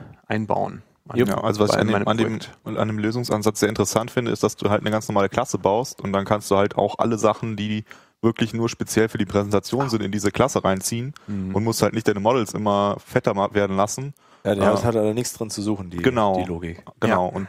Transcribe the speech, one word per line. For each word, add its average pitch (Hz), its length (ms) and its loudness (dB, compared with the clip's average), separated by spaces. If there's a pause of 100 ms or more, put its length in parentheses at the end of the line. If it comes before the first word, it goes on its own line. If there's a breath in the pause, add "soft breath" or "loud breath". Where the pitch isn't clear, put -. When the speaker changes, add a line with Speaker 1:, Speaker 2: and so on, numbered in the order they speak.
(280 loud breath)
Speaker 1:
äh, - 40 -4
einbauen. 98 500 -4 (260)
An 117 100 -2
Speaker 2:
Ja, 120 240 2
also 107 180 0
was 104 100 4
ich - 60 4
Speaker 1:
bei 104 40 2
Speaker 2:
an 104 60 2
dem, 110 60 0
Speaker 1:
meinem 101 160 0
Speaker 2:
an 107 100 2
dem, 110 200 0
Speaker 1:
Projekt. - 400 -10
Speaker 2:
an 110 100 0
dem 107 100 -4
Lösungsansatz 107 640 0
sehr 104 100 4
interessant 110 400 0
finde, 117 200 0
ist, 107 120 -2
dass - 140 0
du - 120 -2
halt 104 140 0
eine 107 80 -2
ganz 107 180 -2
normale 101 220 2
Klasse - 280 -2
baust 101 440 0
und 98 100 -4
dann 98 140 0
kannst 104 240 0
du 98 60 6
halt 101 200 2
auch 101 220 0
alle 113 180 2
Sachen, 107 400 0
die 107 280 -4 (400 loud breath)
wirklich 113 300 2
nur 117 140 0
speziell 110 400 0
für - 100 -4
die 104 80 2
Präsentation 101 640 0
sind, 113 100 0
in 98 120 -4
diese 104 180 0
Klasse 110 320 2
reinziehen 117 500 -2 (140)
Speaker 1:
Mhm. 95 300 -4
Speaker 2:
und 104 80 0
musst 113 180 0
halt 104 100 4
nicht 110 140 -2
deine 101 140 2
Models 113 340 0
immer 101 500 2
fetter 123 300 0
ma-, 98 180 0
werden 101 240 0
lassen. 127 380 -2 (300 soft breath)
Speaker 3:
Ja, 101 100 2
die 98 60 -2
Speaker 2:
Äh, 98 40 2
Speaker 3:
hat, 101 200 2
hat 117 100 2
aber 107 180 2
nichts 123 200 -4
drin 110 180 -8
zu 107 100 -6
suchen, 101 300 -4
die, 87 60 -10
Speaker 2:
genau. 104 400 2
Speaker 3:
die 92 80 0
Logik. 85 400 -8 (160)
Speaker 2:
Genau. 104 300 2
Speaker 1:
Ja. - 40 -16
Speaker 2:
Und 95 140 -6